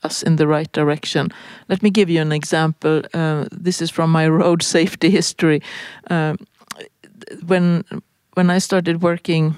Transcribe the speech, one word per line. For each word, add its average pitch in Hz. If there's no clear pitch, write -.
us -
in 160
the 156
right 151
direction? 151
Let 190
me 208
give 196
you 165
an 156
example. 156
Uh, 156
this 180
is 165
from 165
my 160
road 170
safety -
history. 165
Uh, 160
when, 175
when 180
I 180
started 170
working, 165